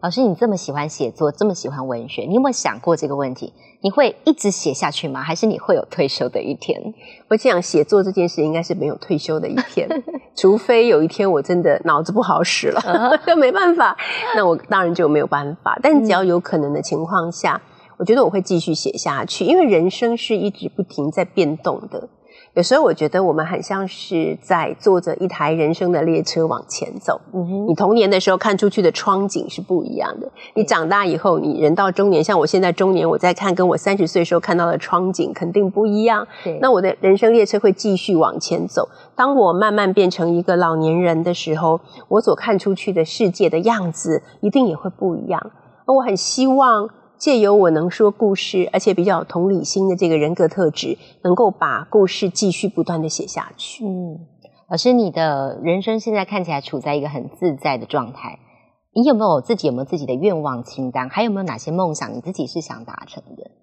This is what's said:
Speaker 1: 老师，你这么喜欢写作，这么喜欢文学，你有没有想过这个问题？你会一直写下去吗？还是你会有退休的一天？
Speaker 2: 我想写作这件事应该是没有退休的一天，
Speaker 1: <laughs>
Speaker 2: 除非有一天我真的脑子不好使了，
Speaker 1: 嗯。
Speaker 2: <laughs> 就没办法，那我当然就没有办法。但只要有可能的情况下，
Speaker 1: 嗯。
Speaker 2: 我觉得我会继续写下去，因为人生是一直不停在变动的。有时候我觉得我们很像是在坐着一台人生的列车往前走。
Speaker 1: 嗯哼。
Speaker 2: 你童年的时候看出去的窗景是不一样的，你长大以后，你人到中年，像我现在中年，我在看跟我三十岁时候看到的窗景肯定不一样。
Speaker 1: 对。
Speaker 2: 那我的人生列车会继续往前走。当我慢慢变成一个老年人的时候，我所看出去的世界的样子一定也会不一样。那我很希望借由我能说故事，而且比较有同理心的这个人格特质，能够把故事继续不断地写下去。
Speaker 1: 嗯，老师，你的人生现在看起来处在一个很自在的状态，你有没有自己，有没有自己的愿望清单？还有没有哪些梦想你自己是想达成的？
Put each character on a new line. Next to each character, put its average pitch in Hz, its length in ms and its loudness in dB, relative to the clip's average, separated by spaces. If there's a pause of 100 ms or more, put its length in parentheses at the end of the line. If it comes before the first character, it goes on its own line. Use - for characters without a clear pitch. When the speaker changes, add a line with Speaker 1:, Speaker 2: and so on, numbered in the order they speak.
Speaker 1:
老 175 80 -4
师， 196 120 -2
你 220 120 2
这 240 140 0
么 208 100 0
喜 - 140 -10
欢 147 180 -6
写 135 220 -4
作， 151 200 0
这 202 140 -2
么 202 80 0
喜 - 160 -10
欢 135 160 -10
文 120 240 -8
学， - 140 -10
你 147 100 -4
有 240 80 4
没 277 80 2
有 247 40 -4
想 120 260 -4
过 165 160 0
这 151 120 -4
个 139 80 -4
问 135 200 -4
题？ - 180 -14 (280)
你 196 100 0
会 254 320 2
一 311 100 4
直 208 160 0
写 - 240 -2
下 160 160 -4
去 147 180 -8
吗？ 131 140 -6
还 156 140 -4
是 - 100 -2
你 214 140 0
会 - 160 2
有 139 100 -2
退 143 220 -2
休 131 220 -4
的 - 120 -4
一 135 140 -6
天？ - 260 -6 (480)
Speaker 2:
我 220 60 4
想 220 260 2
写 151 220 0
作 202 180 4
这 185 80 0
件 185 180 0
事 170 140 -2
应 156 100 2
该 165 120 -2
是 175 100 -6
没 151 140 -4
有 147 80 -4
退 - 220 -4
休 156 220 -4
的 - 80 -6
一 - 80 -6
天， - 320 -2 (220)
Speaker 1:
<laughs> 320 260 -14
Speaker 2:
除 196 220 6
非 233 300 4
有 156 160 6
一 160 40 2
天 196 220 0
我 156 120 2
真 180 200 0
的 156 220 4
脑 156 180 2
子 165 100 -4
不 214 120 2
好 160 180 2
使 - 280 -2
了， - 180 0
Speaker 1:
嗯。 247 320 2
Speaker 2:
<laughs> - 80 -6
就 339 80 4
没 269 160 4
办 359 240 2
法， 233 200 2 (400)
那 214 120 2
我 170 80 4
当 196 280 -2
然 170 120 0
就 170 120 2
没 147 120 4
有 143 80 -2
办 143 360 -4
法。 - 200 0
但 294 200 6
只 220 60 0
要 185 140 2
有 175 160 2
可 - 180 -4
能 143 160 -2
的 147 80 -4
情 156 220 -4
况 170 280 -2
下， 160 320 -4
Speaker 1:
嗯。 - 360 -20
Speaker 2:
我 180 60 -4
觉 214 100 4
得 269 80 4
我 165 60 2
会 190 120 -2
继 185 160 -2
续 165 160 -2
写 - 200 -4
下 139 320 -6
去， - 200 -4
因 285 120 4
为 359 80 6
人 185 260 4
生 233 260 -2
是 - 180 -4
一 196 140 -2
直 190 200 -10
不 - 120 -8
停 151 300 -4
在 185 120 -2
变 160 340 0
动 - 340 -6
的。 - 180 -10 (460)
有 175 80 2
时 247 120 2
候 311 80 4
我 190 100 4
觉 156 140 -2
得 180 160 0
我 175 80 2
们 156 140 0
很 175 160 -6
像 190 260 -6
是 160 540 -4
在 160 380 -2
坐 165 200 4
着 151 180 -6
一 185 100 -4
台 160 260 -2
人 160 200 0
生 175 180 -2
的 160 100 2
列 160 220 0
车 160 240 -2
往 - 200 -4
前 - 320 -10
走。 - 220 -4 (100)
Speaker 1:
嗯 180 160 -6
哼。 196 200 -4
Speaker 2:
你 165 80 2
童 202 180 2
年 214 160 4
的 190 100 4
时 190 120 0
候 185 60 2
看 196 200 0
出 208 100 2
去 202 140 0
的 170 100 4
窗 196 360 0
景 190 220 -6
是 - 120 -12
不 185 220 -2
一 - 120 -10
样 - 240 -6
的， - 100 -12 (260)
你 214 80 2
长 165 260 0
大 202 160 2
以 165 100 0
后， 165 240 2
你 151 220 -2
人 151 140 4
到 196 160 2
中 202 180 2
年， 160 140 4
像 190 140 2
我 151 80 4
现 185 160 2
在 180 100 2
中 190 200 2
年， 165 160 2
我 165 100 0
在 180 160 2
看 190 200 -2
跟 185 140 2
我 165 100 2
三 196 200 0
十 175 100 2
岁 170 180 2
时 170 80 -2
候 170 60 4
看 175 180 -2
到 170 80 2
的 165 140 0
窗 185 340 0
景 - 180 -4
肯 170 200 -6
定 196 180 2
不 202 160 0
一 214 180 0
样。 214 240 0 (160)
Speaker 1:
对。 160 160 -6
Speaker 2:
那 269 120 4
我 196 100 4
的 214 180 0
人 190 160 6
生 226 160 4
列 233 140 6
车 202 140 0
会 202 120 4
继 196 240 0
续 185 200 0
往 156 240 2
前 170 280 -4
走。 - 220 -2 (260)
当 277 200 2
我 196 180 6
慢 208 200 2
慢 202 200 2
变 196 160 4
成 170 260 0
一 175 60 0
个 180 160 2
老 170 180 2
年 160 240 2
人 170 240 2
的 175 100 -2
时 160 220 -4
候， 165 240 0 (300)
我 208 100 4
所 214 160 2
看 214 220 0
出 190 160 -2
去 190 180 -6
的 170 140 0
世 202 240 0
界 180 200 0
的 160 100 0
样 196 320 -2
子 160 320 -4 (180)
一 208 80 0
定 262 160 4
也 170 100 0
会 185 140 -8
不 180 260 -4
一 - 120 -10
样。 175 120 -2 (480)
那 262 60 4
我 269 80 4
很 240 160 -2
希 262 300 -2
望 247 420 4 (280)
借 269 220 2
由 202 140 6
我 196 180 8
能 160 200 2
说 208 180 4
故 202 240 0
事， 185 380 -2
而 190 80 0
且 190 140 2
比 175 100 0
较 185 140 2
有 165 80 -4
同 180 240 -2
理 190 120 0
心 190 280 -2
的 180 80 0
这 180 100 0
个 160 100 2
人 151 160 0
格 175 140 2
特 165 220 0
质， - 280 -6 (260)
能 175 120 4
够 214 160 2
把 139 380 -4
故 202 180 4
事 185 220 -4
继 196 200 -2
续 180 200 -4
不 - 120 -4
断 160 200 -4
地 156 80 -4
写 - 180 -8
下 - 300 -10
去。 - 260 -14
Speaker 1:
嗯， 180 340 -8 (520)
老 170 80 -4
师， 247 160 2
你 220 180 2
的 139 500 -2
人 170 200 0
生 220 180 -2
现 220 140 -4
在 202 100 0
看 190 220 -4
起 165 60 -8
来 139 100 -4
处 - 180 -8
在 143 160 -4
一 147 60 -2
个 147 80 -6
很 139 200 -10
自 165 280 -2
在 139 200 -2
的 113 80 -10
状 123 280 -4
态， - 260 -16 (540)
你 233 100 -14
有 277 100 2
没 214 120 0
有 160 160 2
自 233 160 -4
己， - 100 -4
有 131 60 -2
没 123 60 -6
有 131 40 -6
自 170 140 -6
己 147 80 -6
的 123 80 -4
愿 160 280 -2
望 131 220 -6
清 262 280 -10
单？ 160 180 -6
还 214 140 -4
有 233 60 -2
没 196 120 -4
有 - 20 -6
哪 139 140 -6
些 151 140 -10
梦 175 220 -2
想 120 220 -10
你 120 60 -10
自 180 100 -12
己 151 160 -6
是 170 140 -8
想 117 240 -14
达 - 200 -18
成 - 160 -20 (140)
的？ - 160 -20 (120)